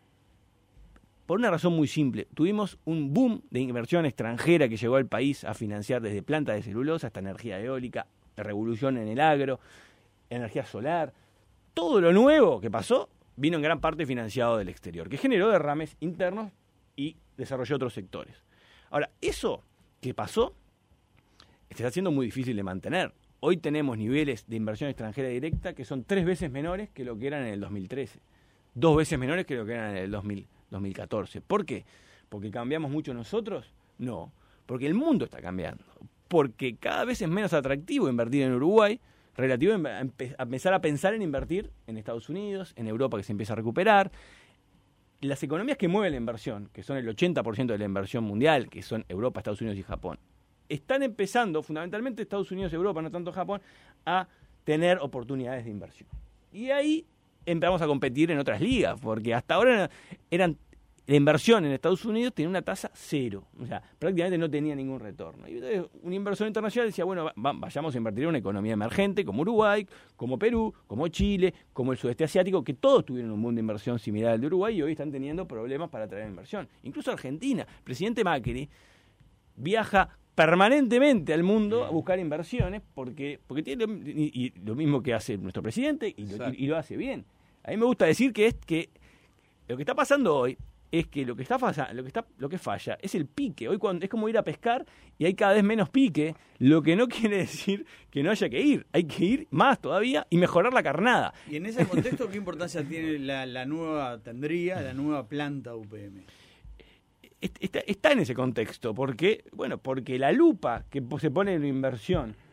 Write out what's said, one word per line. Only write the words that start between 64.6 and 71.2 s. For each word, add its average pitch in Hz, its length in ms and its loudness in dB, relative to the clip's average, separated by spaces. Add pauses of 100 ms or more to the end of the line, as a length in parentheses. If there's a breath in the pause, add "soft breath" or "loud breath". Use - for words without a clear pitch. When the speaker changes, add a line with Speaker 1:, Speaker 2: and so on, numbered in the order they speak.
Speaker 1:
ningún 135 240 -6
retorno. 92 480 -14
Y - 60 -12
entonces 127 280 -4 (200)
un 175 100 -8
inversor 202 340 -2
internacional 220 440 -2
decía, 175 140 -4
"Bueno, 180 200 -4
va-, 156 120 -6
va-, 113 220 -2
vayamos 147 340 -6
a 123 60 -4
invertir 113 260 -2
en 165 40 0
una 160 100 0
economía 104 360 -2
emergente 185 500 0
como 101 180 -2
Uruguay, 214 460 2 (260 loud breath)
como 123 240 -4
Perú, 220 340 0 (140 soft breath)
como 135 220 -2
Chile, 185 440 2 (200 soft breath)